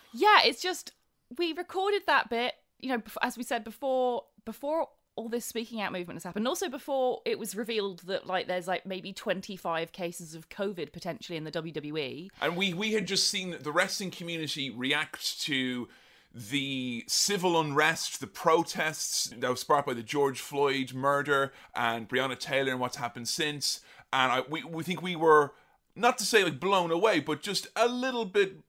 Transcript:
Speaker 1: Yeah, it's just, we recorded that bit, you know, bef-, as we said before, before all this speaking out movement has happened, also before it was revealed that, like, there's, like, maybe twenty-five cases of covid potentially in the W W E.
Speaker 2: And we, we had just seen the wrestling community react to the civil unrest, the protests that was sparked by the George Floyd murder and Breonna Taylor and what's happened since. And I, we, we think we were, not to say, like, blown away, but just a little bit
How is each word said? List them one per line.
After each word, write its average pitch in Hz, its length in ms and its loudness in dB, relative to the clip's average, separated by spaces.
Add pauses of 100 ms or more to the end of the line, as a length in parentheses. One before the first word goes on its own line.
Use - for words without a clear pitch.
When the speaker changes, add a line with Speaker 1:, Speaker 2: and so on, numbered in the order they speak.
(120)
Speaker 1:
Yeah, 370 320 6
it's 254 180 2
just, - 300 -6 (460)
we 339 140 -2
recorded 370 540 -2
that 269 240 4
bit, 240 240 0 (260)
you 254 80 -8
know, 254 100 0
bef-, - 240 -10
as 247 140 -2
we 240 80 -8
said 233 180 -2
before, 254 600 -2 (200)
before 294 440 -4 (280)
all 233 120 -8
this 233 160 -2
speaking 226 360 -6
out 190 120 -2
movement 175 240 -6
has 165 80 -12
happened, 208 240 -2
also 349 200 -2
before 254 560 -2
it 233 140 -2
was 202 160 -8
revealed 202 460 -4
that, 175 260 -4
like, 185 220 -2
there's, 180 180 -2
like, 180 180 -2
maybe 190 280 -8
twenty-five 175 800 -4
cases 175 420 -8
of 165 140 -16
covid 196 440 -6
potentially 170 440 -8
in 156 80 -6
the 151 80 -8
W 165 200 -4
W 147 240 -2
E. 147 340 -6 (100)
Speaker 2:
And 165 160 0
we, 185 180 0
we 214 200 -2
had 208 120 2
just 190 220 2
seen 185 320 0
the 143 100 -4
wrestling 185 400 2
community 160 600 -4
react 135 720 -2
to 127 440 0 (480)
the 127 720 -4
civil 180 540 2
unrest, 151 580 2
the 127 80 -8
protests 160 1120 0
that 123 100 -2
was 123 120 0
sparked 143 260 2
by 131 80 -2
the 117 80 -8
George 139 380 0
Floyd 139 540 0
murder 139 580 2 (240)
and 117 320 0
Breonna 127 280 0
Taylor 135 360 0
and 127 80 -2
what's 123 160 -4
happened 120 320 -6
since. 147 540 -2 (300)
And 131 200 4
I, 127 180 2
we, 160 140 -4
we 160 180 -8
think 160 180 -2
we 180 140 -4
were, 151 400 8 (400)
not 240 240 4
to 202 80 -2
say, 208 160 8
like, 151 160 2
blown 180 320 4
away, 175 300 4
but 151 200 -2
just - 360 -4
a 226 100 6
little 247 380 0
bit 196 320 2 (120)